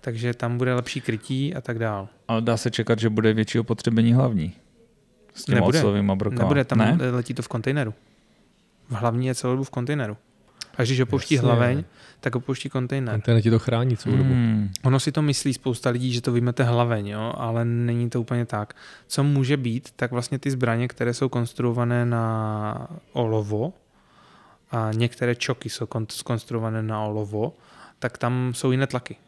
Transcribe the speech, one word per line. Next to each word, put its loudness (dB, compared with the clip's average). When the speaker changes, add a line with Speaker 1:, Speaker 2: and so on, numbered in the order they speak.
Speaker 1:
Takže -4
tam -2
bude 2
lepší -4
krytí -4
a -8
tak -6
dál. -4
Speaker 2:
Ale 0
dá 2
se -2
čekat, 0
že 2
bude 4
větší 0
opotřebení 2
hlavní 2
s -14
těma 2
Speaker 1:
Nebude. 4
Speaker 2:
ocelovýma 4
brokama? 0
Speaker 1:
Nebude, 4
tam 2
Speaker 2:
Ne? 4
Speaker 1:
letí -2
to -6
v -6
kontejneru. -2
V -4
hlavní 0
je 0
celou -2
dobu 0
v -14
kontejneru. -4
A 2
když 2
opouští 0
Speaker 3:
Jasně. 4
Speaker 1:
hlaveň, 4
tak -4
opouští -6
kontejner. -4
Speaker 3:
Kontejner 4
ti 4
to 6
chrání 2
celou 0
dobu. 4
Speaker 2:
Hmm. 2
Speaker 1:
Ono 4
si -2
to 0
myslí 0
spousta -2
lidí, -2
že -2
to 0
vymete 2
hlaveň, 2
jo? -6
Ale -2
není 0
to -2
úplně -2
tak. -6
Co 0
může 2
být, -4
tak -4
vlastně -4
ty -2
zbraně, 0
které -2
jsou 0
konstruované 0
na -2
olovo, -2
a -2
některé 0
čoky -4
jsou -8
kon-, -4
zkonstruované -4
na -4
olovo, -4
tak -6
tam 0
jsou 0
jiné 2
tlaky. -6